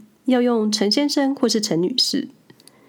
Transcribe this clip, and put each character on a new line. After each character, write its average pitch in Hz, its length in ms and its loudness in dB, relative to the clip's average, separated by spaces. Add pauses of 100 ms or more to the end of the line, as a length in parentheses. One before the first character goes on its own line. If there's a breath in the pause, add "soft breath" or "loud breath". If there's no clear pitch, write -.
(260)
要 254 140 2
用 233 320 0
“陈 - 200 0
先 285 180 2
生” 277 240 0
或 254 160 0
是 220 100 0
“陈 165 220 -2
女 180 160 -2
士”。 - 300 -2 (600 loud breath)